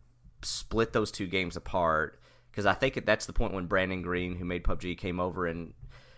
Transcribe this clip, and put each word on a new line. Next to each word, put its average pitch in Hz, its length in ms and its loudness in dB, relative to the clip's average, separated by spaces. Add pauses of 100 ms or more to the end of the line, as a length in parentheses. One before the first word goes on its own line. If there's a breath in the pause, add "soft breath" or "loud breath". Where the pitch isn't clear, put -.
(420)
split - 500 0
those 110 180 2
two - 160 -6
games 90 300 -2
apart. 82 640 0 (340 soft breath)
'Cause 101 140 -2
I 95 80 6
think - 300 0
that's 107 220 2
the - 60 -10
point 104 200 2
when 92 140 -2
Brandon 92 360 2
Green, 90 340 -2
who 90 80 -6
made 87 200 -2
pub - 160 4
G, 90 140 -4
came 90 260 -4
over, 90 260 -2
and 85 280 -6 (440 soft breath)